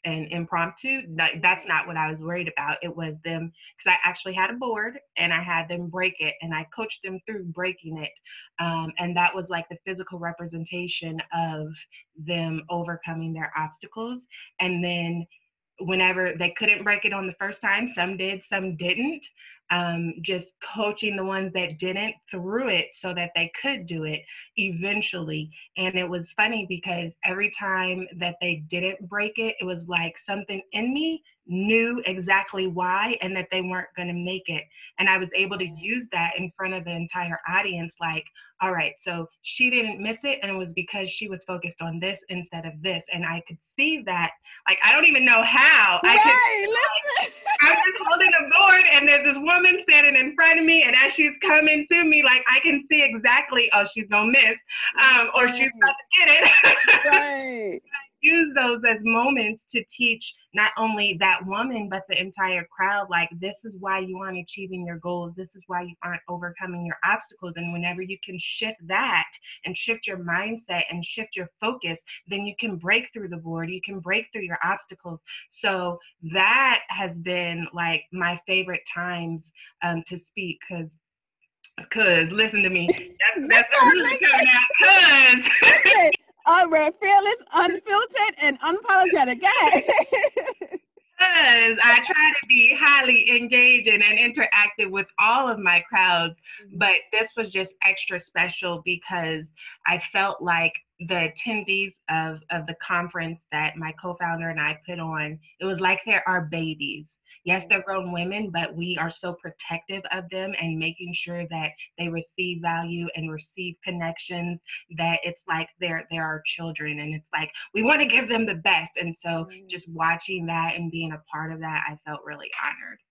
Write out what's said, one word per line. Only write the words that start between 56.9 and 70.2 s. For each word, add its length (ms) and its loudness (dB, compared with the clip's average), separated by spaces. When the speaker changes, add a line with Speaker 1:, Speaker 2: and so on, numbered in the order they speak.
Speaker 2:
Right. 760 0
Speaker 1:
Use 340 4
those 300 2
as 180 2
moments 640 0
to 240 -6
teach 440 -4
not 240 0
only 420 -2
that 260 0
woman, 440 -4
but 180 -8
the 100 -4
entire 540 -4
crowd, 380 -2
like, 240 0
this 320 -10
is 160 -16
why 180 -4
you 200 -8
aren't 180 -10
achieving 480 -12
your 140 -10
goals. 360 -8
This 220 -14
is 100 -20
why 140 -6
you 120 -14
aren't 260 -8
overcoming 560 -10
your 180 -8
obstacles. 540 -4
And 160 -8
whenever 280 -6
you 220 -10
can 160 -14
shift 380 -8
that 400 0
and 100 -8
shift 320 -6
your 120 -8
mindset 720 -4